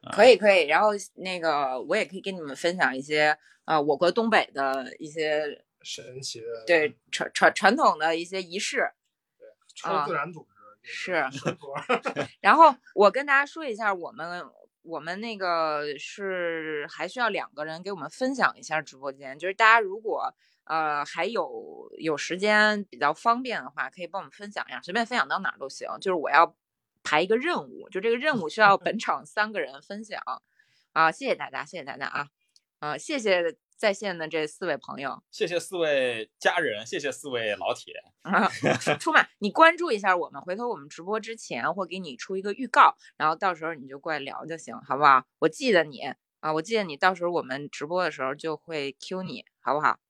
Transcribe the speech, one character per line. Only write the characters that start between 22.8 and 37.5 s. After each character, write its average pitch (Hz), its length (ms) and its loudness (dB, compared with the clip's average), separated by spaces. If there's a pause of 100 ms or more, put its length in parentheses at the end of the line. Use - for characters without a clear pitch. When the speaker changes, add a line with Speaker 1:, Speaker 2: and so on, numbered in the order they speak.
Speaker 1:
比 - 140 -16
较 147 140 2
方 233 300 0
便 208 200 -6
的 131 60 -12
话， 143 220 -6
可 - 100 -20
以 254 60 -8
帮 196 160 -8
我 - 20 -12
们 135 80 -18
分 208 180 -14
享 156 160 -8
一 - 60 -20
下， 123 80 -10
随 175 140 -12
便 233 100 0
分 240 140 -4
享 139 100 -2
到 170 120 -2
哪 185 100 -4
儿 - 80 -20
都 135 100 -10
行。 - 180 -12 (140)
就 190 100 -2
是 185 40 2
我 143 160 -2
要 160 260 6 (460)
排 151 200 2
一 185 40 2
个 208 120 2
任 302 260 -2
务， - 240 -18
就 185 100 -8
这 220 120 -2
个 233 60 2
任 269 260 0
务 156 40 -4
需 185 140 -6
要 202 160 8
本 175 220 -2
场 147 260 -4
三 214 260 -2
个 208 80 -8
人 139 220 -8
分 202 240 -14
享。 202 160 -10 (720)
啊， 160 180 4
谢 262 160 -8
谢 196 80 2
大 143 140 -6
家， 135 160 -6
谢 165 140 -12
谢 147 40 -10
大 131 140 -10
家 135 100 -6
啊。 147 220 -6 (500)
啊， 147 200 -6
谢 302 200 -4
谢 180 380 2 (180)
在 208 180 0
线 202 240 -6
的 160 120 -6
这 156 180 -2
四 175 200 -10
位 147 100 0
朋 139 240 -12
友。 135 300 -8
Speaker 3:
谢 214 160 -4
谢 175 120 -4
四 175 200 -8
位 127 600 0
家 175 200 2
人， 113 280 -2
谢 175 140 -6
谢 202 100 -4
四 147 200 -12
位 110 260 -2